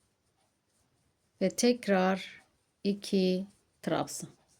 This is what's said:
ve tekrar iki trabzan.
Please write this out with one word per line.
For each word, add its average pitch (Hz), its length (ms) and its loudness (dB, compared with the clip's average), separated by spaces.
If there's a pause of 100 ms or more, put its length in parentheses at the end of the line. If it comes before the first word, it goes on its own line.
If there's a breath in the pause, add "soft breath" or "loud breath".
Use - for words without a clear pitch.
(1400)
ve 190 80 2
tekrar 190 960 0 (420)
iki 196 600 0 (360)
trabzan. 151 480 -4 (300)